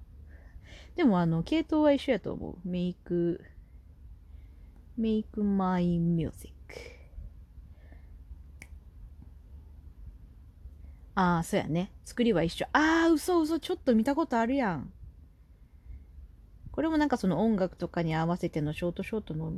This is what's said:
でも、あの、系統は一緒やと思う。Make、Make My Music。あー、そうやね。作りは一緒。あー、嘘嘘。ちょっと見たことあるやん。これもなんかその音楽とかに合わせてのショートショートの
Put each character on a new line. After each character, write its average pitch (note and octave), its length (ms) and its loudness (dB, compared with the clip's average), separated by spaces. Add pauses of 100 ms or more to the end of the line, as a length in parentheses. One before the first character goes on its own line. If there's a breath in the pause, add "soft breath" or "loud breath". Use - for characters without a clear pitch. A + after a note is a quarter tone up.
(960 loud breath)
で F4 60 4
も、 G3+ 160 8
あ F3 60 4
の、 E3 180 2
系 D#4+ 180 2
統 D#4 200 2
は D4+ 100 8
一 C#4 100 4
緒 C4+ 120 2
や G3 60 2
と - 140 -6
思 - 320 -8
う。 F3+ 40 -6
Make、 F3 720 -2 (1600 soft breath)
Make A3 440 0
My F#3 560 2
Music。 E3+ 540 0 (4000 soft breath)
あ F3+ 260 4
ー、 E3 40 0
そ G3+ 140 -2
う - 20 2
や - 80 -2
ね。 E3+ 260 -2 (100)
作 - 200 -2
り A3+ 100 4
は D#3+ 100 4
一 E3 100 0
緒。 - 200 -6
あ E4 360 6
ー、 E4+ 40 6
嘘 E4+ 280 2
嘘。 D#4 180 0
ち - 120 -6
ょ - 40 0
っ - 20 -2
と A#3+ 180 2
見 A3 80 4
た C#4 120 2
こ D#4+ 100 2
と A#3+ 120 0
あ A3+ 80 2
る B3+ 100 0
や A#3 160 2
ん。 E3+ 200 -6 (1800 soft breath)
こ - 100 -4
れ D#4+ 80 2
も D#4+ 80 0
な D4+ 80 4
ん D4 40 0
か B3 60 2
そ G3+ 120 -2
の F3 140 2
音 A3+ 140 4
楽 F#3 220 0
と F3 100 -6
か - 140 -2
に D#3+ 140 0
合 D#3+ 100 2
わ E3+ 100 2
せ F3 140 -2
て - 100 -4
の D3 140 0
シ - 80 -10
ョ F3 80 0
ー - 20 -2
ト F#3+ 120 -6
シ - 80 -12
ョ A3 80 -2
ー - 20 -4
ト - 120 -10
の D#3+ 240 -4